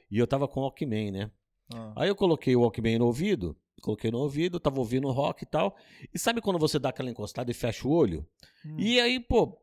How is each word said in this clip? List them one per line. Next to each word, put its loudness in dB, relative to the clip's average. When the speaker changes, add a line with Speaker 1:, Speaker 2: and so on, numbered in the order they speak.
Speaker 1:
e -2
eu 4
tava 0
com -4
Walkman, -4
né? -6
Speaker 2:
Ah. -14
Speaker 1:
Aí 0
eu 0
coloquei 4
o 6
Walkman 2
no 4
ouvido, 0
coloquei -2
no -4
ouvido, -2
tava 0
ouvindo 0
rock -2
e -12
tal, 0
e -10
sabe -2
quando 0
você 0
dá -2
aquela -8
encostada -6
e -4
fecha -4
o 0
olho? 2
Speaker 2:
Hum. -12
Speaker 1:
E 2
aí, 2
pô, 0